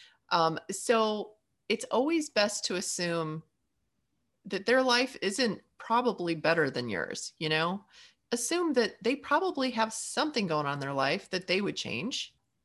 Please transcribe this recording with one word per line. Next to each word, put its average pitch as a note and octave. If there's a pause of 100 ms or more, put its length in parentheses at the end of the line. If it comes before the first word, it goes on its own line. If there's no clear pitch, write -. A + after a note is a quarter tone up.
(300)
Um, E3 (120)
so A3 (340)
it's -
always D4+
best G#3
to F#3+
assume E3 (1040)
that G3+
their C4
life B3+
isn't G3 (160)
probably A3
better D#3
than B2
yours, E2+
you D#3
know? E3 (480)
Assume E4
that A3+
they C4
probably C#4+
have A3
something C4+
going D3+
on C#3+
in C#3
their C#3
life C#3
that F3+
they F#3
would F#3+
change. - (300)